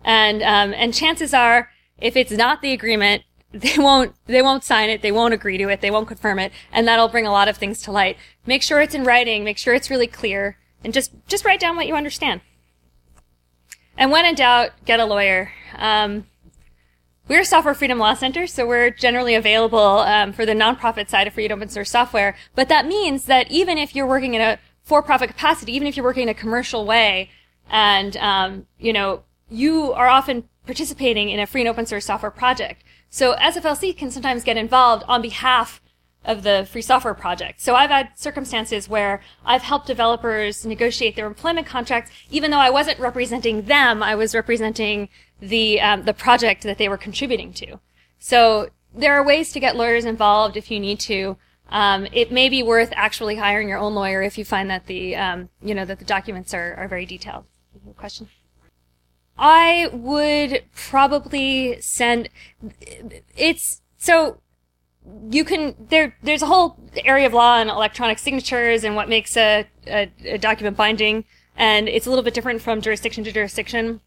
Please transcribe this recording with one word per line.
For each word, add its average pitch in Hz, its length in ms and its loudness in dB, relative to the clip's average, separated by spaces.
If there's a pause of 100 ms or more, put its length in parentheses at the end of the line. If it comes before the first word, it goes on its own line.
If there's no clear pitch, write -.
And, 214 380 2
um, 202 320 2
and 233 180 -2
chances 320 400 -2
are, 240 380 4 (280)
if 262 180 -2
it's 254 160 0
not 240 280 2
the 277 120 -2
agreement, 208 500 0 (160)
<laughs> - 140 -20
they 214 260 -4
won't, 269 360 4 (120)
they 254 160 4
won't 269 200 2
sign 220 280 2
it. 214 100 -4
They 208 100 -2
won't 233 240 2
agree 190 240 -4
to 196 100 -2
it. 196 120 -2
They 202 100 0
won't 214 160 0
confirm 214 320 -4
it. 190 140 -6 (180)
And 233 160 2
that'll 226 220 4
bring 233 180 0
a 208 60 0
lot 202 160 4
of 208 80 -2
things 208 260 -8
to - 80 -12
light. 196 280 0 (280)
Make 262 160 0
sure 294 180 2
it's 302 140 0
in 269 100 -4
writing. 240 380 2
Make 208 160 -6
sure 240 160 0
it's - 160 -2
really 247 160 0
clear. 202 520 -6 (260)
And 226 80 -8
just, 262 200 -2 (160)
just 403 160 -4
write 392 160 2
down 339 160 -2
what 330 100 -4
you 311 80 -4
understand. 294 460 -4 (1600)
And 269 140 4
when 330 160 4
in 330 80 2
doubt, 247 380 2 (120)
get 233 140 2
a 226 60 2
lawyer. 202 480 0 (240)
Um, 214 500 -2 (1000)
we're 330 140 4
a - 20 2
Software 311 280 4
Freedom 254 280 -2
Law 214 140 4
Center, 294 340 -4
so 247 180 -4
we're 240 240 2
generally 240 460 2
available, 226 420 4
um, 208 540 4
for 220 120 -4
the 220 100 0
nonprofit 220 540 0
side 202 200 0
of - 60 -14
free 214 100 -6
and 214 80 -4
open 208 160 -10
source 202 200 -8
software. 226 480 0 (200)
But 262 120 0
that 302 160 4
means 320 420 -2
that 254 220 4
even 311 300 0
if 294 160 -6
you're 269 140 -2
working 262 260 0
in 220 60 0
a 220 180 0 (240)
for-profit 294 460 2
capacity, 294 440 -2
even 285 140 -2
if 285 100 -6
you're 262 80 -6
working 247 200 0
in 226 40 -2
a 214 60 -2
commercial 226 500 -6
way, 202 460 2 (400)
and, 202 460 2
um, 196 500 -2 (100)
you - 160 -4
know, 196 300 -2 (260)
you 285 440 0
are 247 160 2
often 262 400 2 (180)
participating 247 640 -4
in 208 80 -4
a 202 80 -2
free 269 140 -4
and 233 80 0
open 226 180 -4
source 208 200 -8
software 208 260 -6
project. 247 500 -4 (260)
So 254 240 0
S 330 240 0
F 339 80 -10
L 302 120 0
C 370 160 -4
can 277 180 -8
sometimes 254 320 -4
get 226 140 -2
involved 233 500 4
on 240 160 0
behalf 240 580 -2 (440)
of 208 180 -4
the 196 280 0
free 233 120 -10
software 254 320 0
project. 180 460 -8
So 247 140 0
I've 277 160 4
had 269 260 0
circumstances 233 720 -8
where 202 320 -2 (240)
I've 247 180 0
helped 285 240 -4
developers 226 760 -2
negotiate 226 520 -4
their 214 100 -8
employment 208 400 -6
contracts, - 440 -6 (200)
even 302 200 -2
though 294 80 2
I 269 120 6
wasn't 285 300 0
representing 240 640 -4
them, 240 400 2
I 214 120 -2
was 220 200 -2
representing 220 720 -4 (320)
the, 214 400 0
um, 202 240 0
the 208 100 0
project 233 480 2
that 202 160 -6
they 208 100 -2
were 196 80 -4
contributing 214 580 -6
to. - 260 -18 (380)
So 226 520 4 (240)
there 285 200 2
are 277 100 4
ways 302 280 2
to 277 80 -8
get 240 140 0
lawyers 233 300 0
involved 214 520 2
if 208 140 -12
you 214 80 -6
need 202 220 -6
to. 190 360 -6 (340)
Um, 196 420 0
it 233 180 0
may 262 180 4
be 254 140 -2
worth 226 320 2
actually 214 420 -4
hiring 208 320 0
your 196 100 -4
own 208 160 -4
lawyer 190 280 -2
if 202 140 -6
you 202 80 -10
find 196 260 -4
that 185 160 -8
the, 185 300 -8
um, 180 320 -6 (140)
you 208 120 -6
know, 190 120 -6
that 190 120 -10
the 190 60 -20
documents 190 480 -6
are, 175 220 -8
are 190 120 -12
very 180 200 -10
detailed. - 380 -16 (520)
Question? 202 320 -18 (1120)
I 330 540 6
would 294 720 -2 (140)
probably 269 1040 0
send, 240 480 -2 (1080)
it's, - 460 -2 (160)
so 320 460 2 (880)
you 285 140 0
can, 311 300 -4 (140)
there, 311 340 2
there's 302 200 -2
a 302 40 -2
whole 349 320 2 (260)
area 269 220 4
of 226 60 2
law 240 220 6
on 220 160 2
electronic 214 480 -2
signatures 240 640 -2
and 208 100 -4
what 208 140 -4
makes 220 300 -2
a, 214 280 4 (200)
a, 202 260 -4 (140)
a - 120 -6
document 208 380 -2
binding, 214 480 0 (320)
and 214 320 2
it's - 180 -4
a 247 40 -4
little 254 120 0
bit 233 120 -2
different 233 260 -6
from 220 220 -4
jurisdiction 220 420 -6
to 214 80 -10
jurisdiction. 220 760 -6